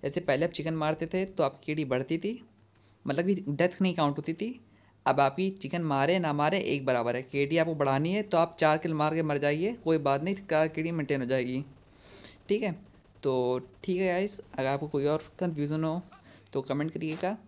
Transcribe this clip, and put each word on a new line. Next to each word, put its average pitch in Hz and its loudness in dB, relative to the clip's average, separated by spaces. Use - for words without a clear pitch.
जैसे 143 -2
पहले 147 2
आप 170 -2
चिकन 160 -4
मारते 156 -2
थे 185 0
तो 190 -2
आपकी - -4
केडी 151 -2
बढ़ती 131 0
थी, 208 -6
मतलब 147 0
कि 196 4
डेथ 170 0
नहीं 185 2
काउंट 147 0
होती 151 -6
थी। 220 -8
अब 135 2
आपकी 143 2
चिकन 170 -6
मारे 151 2
ना 160 0
मारे 151 2
एक 139 -2
बराबर 120 2
है। 127 -2
केडी 139 0
आपको 160 2
बढ़ानी 143 2
है 208 0
तो 170 0
आप 165 2
चार 156 6
किल 160 -2
मार 151 2
के 160 2
मर 151 0
जाइए, 151 0
कोई 160 0
बात 143 2
नहीं, 196 -2
केडी 156 2
मेंटेन 147 0
हो 127 -2
जाएगी। 127 0
ठीक 214 2
है, 180 -2
तो 127 2
ठीक 185 0
है 185 2
गाइस, 185 0
अगर 131 0
आपको 139 -2
कोई 143 -2
और 151 0
कन्फ्यूजन 156 -2
हो 160 -2
तो 135 -2
कमेंट 147 -4
करिएगा। 170 -4